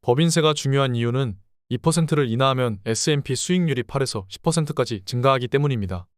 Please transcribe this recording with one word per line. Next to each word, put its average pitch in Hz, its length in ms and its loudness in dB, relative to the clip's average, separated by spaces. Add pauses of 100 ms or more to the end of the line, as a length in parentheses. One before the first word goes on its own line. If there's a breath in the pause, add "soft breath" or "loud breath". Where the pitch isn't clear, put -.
법인세가 156 520 4
중요한 135 420 0
이유는 117 420 -2 (300)
이 123 100 -4
퍼센트를 156 500 0
인하하면 123 560 0
에스앤피 139 520 -2
수익률이 165 480 0
팔 139 180 -4
에서 101 260 -6
십 - 140 -18
퍼센트까지 143 640 -2
증가하기 127 420 0
때문입니다. 117 720 -2